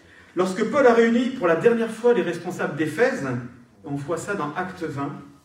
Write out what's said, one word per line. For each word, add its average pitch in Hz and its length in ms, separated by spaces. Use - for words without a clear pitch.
Lorsque 190 300
Paul 277 220
a 233 60
réuni 233 360
pour - 180
la - 80
dernière 226 360
fois 240 220
les 185 100
responsables 170 520
d'Éphèse, 156 500
on 143 100
voit 156 220
ça 202 160
dans 151 220
Acte 180 280
vingt 139 380